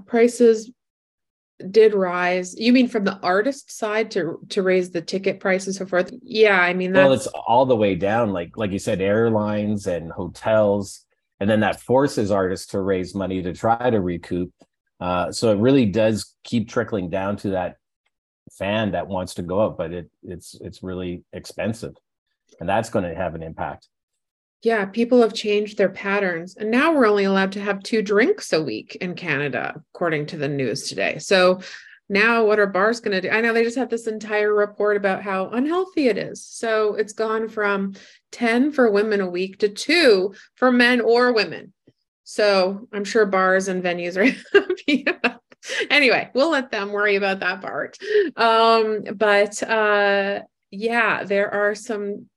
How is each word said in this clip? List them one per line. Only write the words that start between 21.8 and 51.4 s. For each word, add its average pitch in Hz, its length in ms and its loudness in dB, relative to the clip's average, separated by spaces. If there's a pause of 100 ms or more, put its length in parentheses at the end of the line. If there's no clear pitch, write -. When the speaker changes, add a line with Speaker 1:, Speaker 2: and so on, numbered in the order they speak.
Speaker 2:
and 82 80 -12
that's 110 220 -2
gonna 87 260 -4
have 87 200 -6
an 82 80 -12
impact. 76 440 -12 (720)
Speaker 1:
Yeah, 220 220 0
people 240 380 2
have 220 120 2
changed 208 440 -2
their 196 100 2
patterns, 190 680 -4
and 214 120 -6
now 277 220 2
we're 262 160 4
only 208 160 4
allowed 196 300 2
to 202 80 -8
have 196 200 -4
two 220 200 -2
drinks 220 500 0
a 160 100 2
week 110 380 -8
in 180 160 -8
Canada, 143 680 -4 (120)
according 160 340 -2
to 165 100 -12
the 143 120 -4
news 135 400 -4
today. 92 300 -4
So 185 420 2 (480)
now 220 340 2
what 214 160 4
are 202 80 4
bars 208 320 0
gonna 190 220 -2
do? 175 80 -4
I 220 100 0
know 226 140 0
they 226 100 2
just 233 140 -4
had 247 120 -2
this 233 160 -6
entire 214 480 -2
report 208 440 0
about 196 260 -2
how 190 280 -4
unhealthy 302 580 0
it 196 80 0
is. - 280 -10
So 220 500 -2
it's 208 180 -6
gone 220 340 -4
from 202 460 -4 (400)
ten 247 400 0
for 233 180 4
women 202 300 2
a 185 80 -2
week 185 300 -6
to 208 100 2
two 208 640 4 (220)
for 254 180 4
men 247 260 4
or 233 320 4
women. 180 400 -2 (540)
So 202 680 2
I'm 202 120 -4
sure 214 200 2
bars 190 440 2
and 185 120 -4
venues 175 340 -4
are 196 100 4
<laughs> - 280 -2
happy 339 540 0
about, - 340 -4 (480)
anyway, 247 460 4
we'll 285 160 2
let 262 180 -2
them 208 220 -6
worry 202 240 0
about 196 240 0
that 190 200 -4
part. - 380 -10 (380)
Um, 226 680 4 (120)
but, 208 480 2
uh, 202 800 0 (280)
yeah, 220 540 -2
there 196 280 0